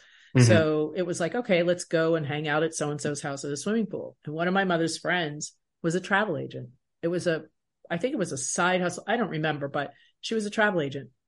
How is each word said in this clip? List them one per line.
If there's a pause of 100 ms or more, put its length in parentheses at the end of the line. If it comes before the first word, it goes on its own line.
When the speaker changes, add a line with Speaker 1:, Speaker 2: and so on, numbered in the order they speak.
(360)
Speaker 1:
Mm-hmm.
Speaker 2:
So
it
was
like,
"Okay,
let's
go
and
hang
out
at
so-and-so's
house
at
a
swimming
pool."
And
one
of
my
mother's
friends (300)
was
a
travel
agent. (320)
It
was
a, (460)
I
think
it
was
a
side
hustle.
I
don't
remember,
but (280)
she
was
a
travel
agent. (180)